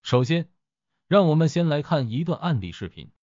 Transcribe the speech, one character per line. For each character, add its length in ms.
首 220
先， 260
让 180
我 80
们 140
先 180
来 160
看 300
一 100
段 160
案 220
例 100
视 180
频。 220